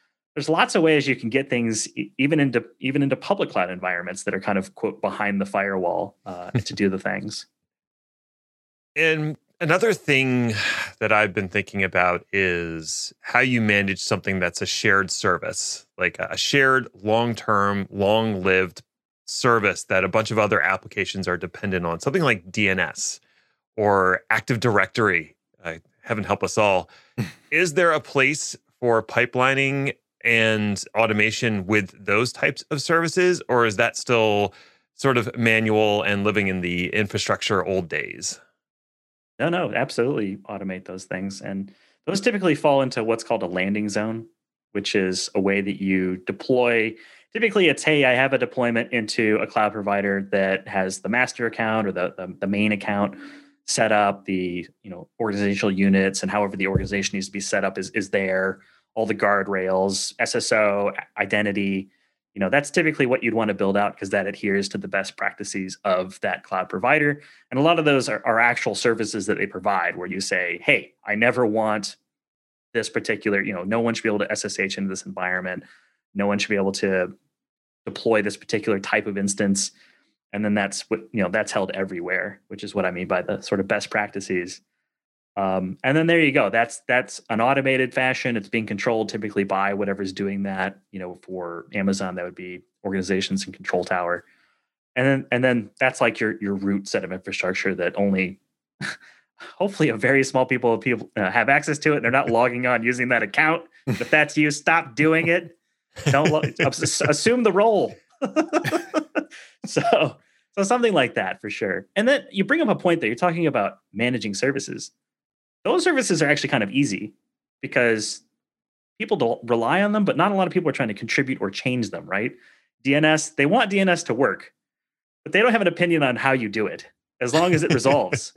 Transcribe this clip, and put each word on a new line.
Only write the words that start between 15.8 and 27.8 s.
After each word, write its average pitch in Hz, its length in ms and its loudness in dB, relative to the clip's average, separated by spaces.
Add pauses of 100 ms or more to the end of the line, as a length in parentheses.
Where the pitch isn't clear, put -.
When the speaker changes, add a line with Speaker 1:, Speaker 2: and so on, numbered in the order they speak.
Speaker 2:
like 90 220 -4
a 87 180 -6
shared 131 500 2 (160)
long-term, 104 880 0
long-lived 98 920 0 (420)
service 107 600 2
that 95 200 2
a 95 40 0
bunch 110 220 0
of 110 80 0
other 104 220 4
applications 95 640 -2
are 87 120 0
dependent 90 480 -4
on, 82 120 -2
something 156 240 0
like 92 300 0
D 104 160 0
N 95 100 0
S - 420 -4 (540)
or 98 540 2
Active 110 320 -2
Directory. 95 720 2 (300)
Uh, 82 120 -8 (260)
heaven 104 220 -4
help 98 180 -2
us - 140 -4
all. 98 320 2 (320)
Speaker 1:
<laughs> - 300 -10
Speaker 2:
Is 160 240 0
there 170 180 4